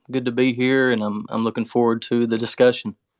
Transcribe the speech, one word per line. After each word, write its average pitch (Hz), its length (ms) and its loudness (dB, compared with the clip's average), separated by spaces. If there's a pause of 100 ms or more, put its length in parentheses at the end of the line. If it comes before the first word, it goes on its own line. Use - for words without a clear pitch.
(120)
good 127 140 -2
to 123 80 -4
be 127 200 2
here, 127 380 2
and 113 100 0
I'm, 104 280 -4
I'm 117 160 -2
looking 113 200 -2
forward 113 380 0
to 120 240 0
the 113 100 0
discussion. 120 600 0 (240)